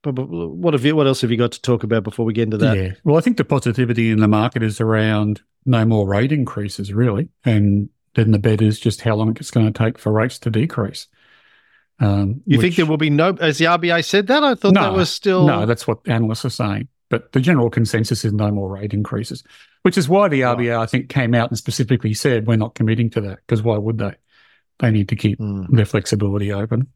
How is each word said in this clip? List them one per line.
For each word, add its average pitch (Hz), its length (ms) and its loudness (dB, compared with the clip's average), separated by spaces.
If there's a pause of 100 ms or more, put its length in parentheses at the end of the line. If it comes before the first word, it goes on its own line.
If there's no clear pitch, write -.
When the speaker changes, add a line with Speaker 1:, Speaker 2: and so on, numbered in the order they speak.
Speaker 1:
But, 139 140 -6
but 131 120 -8
what 170 460 -2
have 127 100 0
you, 151 120 2
what 147 100 4
else 135 140 0
have 117 100 0
you 120 60 0
got 117 160 0
to - 100 -16
talk 120 220 0
about 110 180 0
before 110 220 -6
we 110 80 -2
get 113 120 0
into 107 120 -4
that? 110 200 2
Speaker 2:
Yeah. 92 160 -4 (120)
Well, 156 140 4
I - 20 6
think 247 160 0
the - 80 -2
positivity 117 680 0
in 107 80 2
the 107 80 4
market 110 380 2
is 107 160 -4
around 110 640 0 (240)
no 117 180 2
more 107 240 2
rate 113 240 0
increases, 104 580 -6
really. 113 380 0 (160)
And 101 460 2 (240)
then 113 160 2
the 107 80 4
bet 107 240 2
is 107 180 2
just - 220 -2
how 110 120 0
long 110 220 -2
it's - 140 -14
gonna 110 200 2
take 110 280 -2
for - 120 -4
rates 113 300 0
to 120 100 -4
decrease. 110 560 -4 (920)
Um, 101 460 0
Speaker 1:
You 151 100 4
think 180 140 2
Speaker 2:
which 165 60 -4
Speaker 1:
there 165 100 2
will 156 100 0
be 151 140 0
no, 165 240 2
has 156 240 0
the 160 80 2
R 175 100 4
B 170 140 -2
A 170 120 2
said 196 260 0
that? 294 140 4
I 269 120 2
thought 196 180 2
Speaker 2:
No, 190 120 4
Speaker 1:
that 208 100 0
was 185 160 0
still 185 360 2
Speaker 2:
no, 107 200 2
that's 117 200 -2
what 113 120 -2 (100)
analysts 113 380 -2
are 127 40 -2
saying. 104 380 -6 (220)
But - 220 -4
the 131 80 2
general 127 280 2
consensus 113 560 -2
is 107 80 0
no 104 180 0
more 98 200 -4
rate 101 240 -8
increases, 107 500 -6 (380)
which 185 160 2
is 139 100 0
why 196 200 4
the 139 140 2
Speaker 1:
Right. 123 60 2
Speaker 2:
R 120 80 0
B 120 120 -2
A, 117 120 -2
I 113 60 -2
think, - 240 -4
came 123 240 0
out 120 160 2
and 113 80 -4
specifically 113 560 -2
said, 113 320 0
"We're 117 100 2
not 107 180 -2
committing 110 360 0
to 117 100 -4
that," 98 260 -10
'cause 110 160 0
why 113 140 0
would 107 220 -4
they? 101 160 -6 (640)
They 117 120 2
need 104 200 0
to 98 60 -2
keep 104 220 -2
Speaker 1:
Mm. 101 300 -6
Speaker 2:
their 113 160 4
flexibility 101 680 -2
open. 113 420 -2